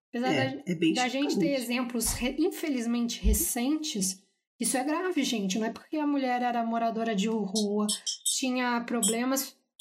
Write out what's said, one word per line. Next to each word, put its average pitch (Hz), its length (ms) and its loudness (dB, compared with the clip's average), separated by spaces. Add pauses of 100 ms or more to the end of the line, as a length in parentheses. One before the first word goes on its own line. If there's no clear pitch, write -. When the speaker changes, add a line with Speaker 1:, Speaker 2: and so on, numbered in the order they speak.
Speaker 1:
Apesar 247 220 0
Speaker 2:
É, 269 260 2
Speaker 1:
da, - 140 -12
Speaker 2:
é 175 40 0
bem 160 180 4
Speaker 1:
da 247 140 2
gente 269 320 0
ter 320 80 4
Speaker 2:
chocante. 262 160 2
Speaker 1:
exemplos, 240 500 -2
re-, - 240 -2
infelizmente, 240 840 0
recentes, - 1040 0 (360)
isso 240 180 0
é 262 60 0
grave, 311 400 0
gente. 202 340 0
Não 214 80 0
é 233 80 -2
porque - 240 -8
a 294 80 0
mulher 262 380 0
era 240 200 0
moradora 226 520 0
de 196 120 2
rua, 208 600 0 (500)
tinha 247 440 0
problemas, 240 760 0 (240)